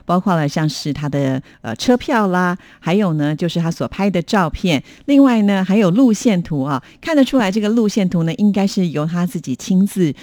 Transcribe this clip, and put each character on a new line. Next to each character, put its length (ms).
包 140
括 160
了 120
像 220
是 240
他 160
的， 320
呃， 140
车 220
票 300
啦， 280
还 140
有 200
呢， 220
就 140
是 100
他 120
所 160
拍 200
的 140
照 260
片。 360
另 180
外 180
呢， 220
还 140
有 120
路 240
线 300
图 180
啊， 200
看 160
得 80
出 120
来 140
这 80
个 100
路 180
线 200
图 140
呢， 140
应 160
该 160
是 220
由 140
他 220
自 160
己 140
亲 300
自 380